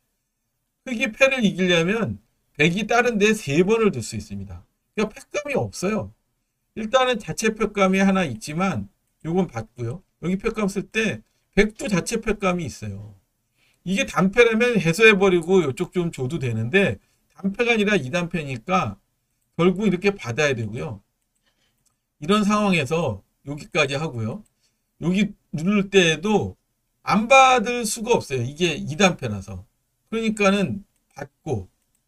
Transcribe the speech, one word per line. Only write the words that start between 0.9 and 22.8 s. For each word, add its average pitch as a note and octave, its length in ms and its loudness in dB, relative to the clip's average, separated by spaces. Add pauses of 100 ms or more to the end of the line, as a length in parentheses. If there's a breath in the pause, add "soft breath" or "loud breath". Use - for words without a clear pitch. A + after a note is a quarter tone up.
패를 C4+ 320 2
이기려면 F3 760 0 (380)
백이 E3+ 300 2
다른 A#3 300 2
데 G#3+ 160 4
세 D#3+ 300 0
번을 A3 280 2
둘 B2+ 100 -6
수 - 160 -10
있습니다. G2 480 -12 (300)
그러니까 G#3+ 200 -2
패감이 C#5+ 400 -8
없어요. C#3+ 560 -4 (640)
일단은 B3+ 440 0
자체 A3 360 -2
패감이 G3 440 0
하나 F#3+ 260 4
있지만 D3 640 -4 (360)
요건 E3+ 220 0
받고요. A#2 540 -10 (200)
여기 F#3 160 -4
패감 A3 300 -2
쓸 F#3+ 160 -4
때 A3 380 -4 (340)
백도 G#3+ 320 0
자체 G#3 340 -2
패감이 F#3 440 -2
있어요. G#2 500 -12 (680)
이게 G3+ 220 -2
단패라면 A3+ 720 4
해소해버리고 F#3 840 4
요쪽 D3 300 -4
좀 E3+ 180 -2
줘도 C3+ 280 -6
되는데 A#2+ 600 0 (360)
단패가 A3+ 380 -2
아니라 G#3 220 2
이 C3 140 -2
단패니까 D#3 880 -4 (600)
결국 F#3 300 2
이렇게 F3 240 0
받아야 C#3+ 420 -2
되고요. A#2 480 -8 (1200)
이런 G3+ 240 2
상황에서 E3+ 800 0 (240)